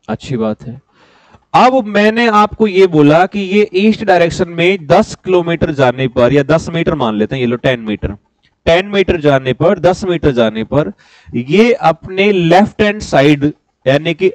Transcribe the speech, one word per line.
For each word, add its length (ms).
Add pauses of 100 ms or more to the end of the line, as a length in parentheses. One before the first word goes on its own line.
अच्छी 280
बात 260
है। 180 (720)
अब 320
मैंने 420
आपको 400
ये 200
बोला 380
कि 140
ये 340
ईस्ट 300
डायरेक्शन 460
में 380
दस 280
किलोमीटर 560
जाने 360
पर, 260
या 100
दस 260
मीटर 260
मान 200
लेते 200
हैं, 60
ये 60
लो 80
टेन 240
मीटर, 360 (500)
टेन 220
मीटर 340
जाने 320
पर, 260
दस 240
मीटर 280
जाने 320
पर 280 (440)
ये 380
अपने 580
लेफ्ट 500
हैंड 200
साइड, 500 (340)
यानी 280
कि 220